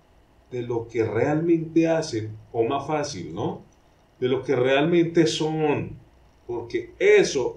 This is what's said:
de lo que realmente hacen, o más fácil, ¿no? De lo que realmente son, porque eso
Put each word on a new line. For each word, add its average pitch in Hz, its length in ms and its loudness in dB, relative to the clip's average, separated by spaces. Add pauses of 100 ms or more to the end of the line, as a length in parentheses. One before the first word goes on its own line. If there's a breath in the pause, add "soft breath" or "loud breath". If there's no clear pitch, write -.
(520)
de 123 120 -6
lo 117 260 -4
que 113 160 0
realmente 160 800 2
hacen, 120 480 -4 (160)
o 117 120 0
más 135 240 -2
fácil, 95 460 -6
¿no? 110 300 -6 (560)
De 127 80 0
lo 127 160 -2
que 139 120 0
realmente 156 720 4
son, 151 680 -2 (500)
porque 117 520 -8
eso 170 580 4